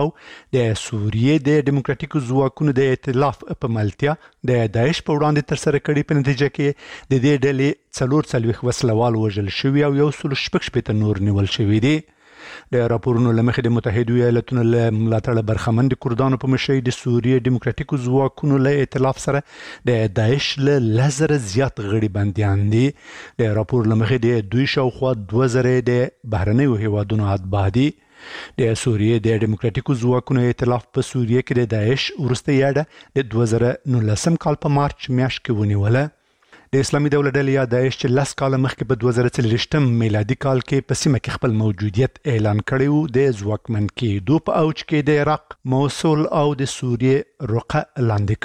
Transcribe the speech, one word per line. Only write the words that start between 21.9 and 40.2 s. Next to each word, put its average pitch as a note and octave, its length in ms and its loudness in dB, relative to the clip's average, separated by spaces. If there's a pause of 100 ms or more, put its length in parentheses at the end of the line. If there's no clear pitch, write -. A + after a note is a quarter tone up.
بندیان G2+ 560 0
دي. A#2+ 120 4 (560)
د G#2+ 180 2
راپور A2 320 0
له A2 100 2
مخې، A#2 240 0
د A2+ 300 0
دوی C3+ 180 2
شاوخوا C3 400 0 (180)
دوه B2 240 2
زره B2+ 360 2
د B2 180 2 (260)
بهرنیو A2 480 2
هیوادونو G#2 520 -2
اتباع F#2+ 320 -2 (100)
دي. C#3 100 2 (720)
د A#2 240 2
سوریې A2 420 2
د A2+ 200 2
ډیموکراتیکو A2+ 580 -2
ځواکونو B2 480 2
ائتلاف A#2+ 400 -2
په - 180 -2
سوریه B2 380 0
کې C#3 60 -2 (100)
د A2+ 100 -4
داعش A2+ 460 0
وروسته C3 420 0
یاده C#3 240 0 (320)
د A#2 160 -4
دوه A2+ 220 2
زره A#2+ 180 2 (220)
نولسم A2+ 500 0
کال D3 220 0
په C#3+ 100 2
مارچ C#3+ 320 -2
میاشت B2+ 340 -2
کې A2 200 -2
ونیوله. G#2 480 0 (640)
د C3+ 80 4
اسلامي D3 280 0
دولت C#3+ 240 2
ډلې C3+ 200 0
یا C3+ 60 2 (120)
داعش B2+ 240 2
چې B2+ 180 0
لس C#3 240 0
کاله C3+ 240 0
مخکې B2+ 240 -4
په A#2+ 140 -2
دوه B2 160 2
زره B2 180 2
څلېرویشتم A#2+ 500 0 (140)
میلادي G#2+ 360 0 (100)